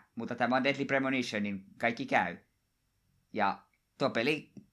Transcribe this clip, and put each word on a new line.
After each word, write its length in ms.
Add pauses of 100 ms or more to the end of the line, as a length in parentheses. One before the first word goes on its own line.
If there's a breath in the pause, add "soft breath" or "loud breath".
(140)
mutta 200
tämä 220
on 80
Deadly 200
Premonition, 580
niin 220 (140)
kaikki 280
käy. 300 (960)
Ja 260 (400)
tuo 120
peli 420 (200)